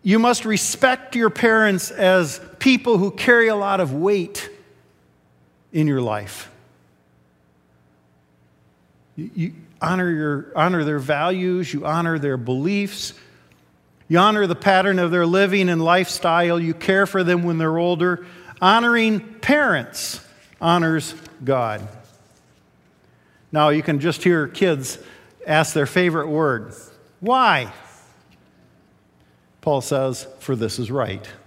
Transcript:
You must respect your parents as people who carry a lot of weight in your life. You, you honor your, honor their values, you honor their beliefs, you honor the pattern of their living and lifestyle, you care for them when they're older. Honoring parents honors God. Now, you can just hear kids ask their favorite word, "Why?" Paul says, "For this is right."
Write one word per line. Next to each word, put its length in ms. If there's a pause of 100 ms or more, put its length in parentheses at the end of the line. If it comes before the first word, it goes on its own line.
You 160
must 240
respect 720
your 140
parents 600
as 500 (200)
people 380
who 120
carry 380
a 80
lot 240
of 120
weight 560 (1200)
in 160
your 120
life. 500 (2750)
You, 180
you 200 (280)
honor 280
your, 440
honor 300
their 160
values, 720
you 100
honor 360
their 160
beliefs, 760 (920)
you 120
honor 280
the 80
pattern 460
of 100
their 160
living 420
and 140
lifestyle, 800
you 120
care 320
for 200
them 180
when 160
they're 180
older. 480 (380)
Honoring 580 (200)
parents 840 (360)
honors 540 (300)
God. 420 (1700)
Now, 160
you 140
can 180
just 240
hear 240
kids 500 (480)
ask 260
their 140
favorite 420
word, 460 (460)
"Why?" 520 (1900)
Paul 200
says, 460 (140)
"For 160
this 220
is 120
right." 360 (200)